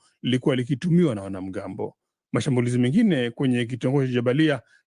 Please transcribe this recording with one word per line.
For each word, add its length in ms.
lilikuwa 340
likitumiwa 580
na 80
wanamgambo. 720
Mashambulizi 460
mengine 520
kwenye 360
kitongoji 420
cha 60
Jabalia 460